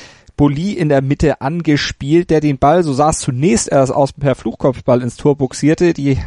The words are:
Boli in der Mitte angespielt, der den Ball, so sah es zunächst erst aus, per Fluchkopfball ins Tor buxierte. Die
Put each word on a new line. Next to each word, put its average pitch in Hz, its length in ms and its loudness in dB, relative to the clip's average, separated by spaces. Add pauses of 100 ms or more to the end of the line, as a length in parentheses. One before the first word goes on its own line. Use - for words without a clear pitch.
(360)
Boli 147 380 0
in 156 160 0
der 135 140 2
Mitte 135 360 0
angespielt, 156 920 -2
der 156 100 2
den 147 160 0
Ball, 160 260 2
so 151 100 -2
sah 147 180 2
es - 80 -4
zunächst 151 520 -2
erst 135 220 2
aus, 139 180 0
per 139 220 -2
Fluchkopfball - 680 -2
ins 120 140 -6
Tor 143 200 0
buxierte. 156 560 0
Die 139 340 -2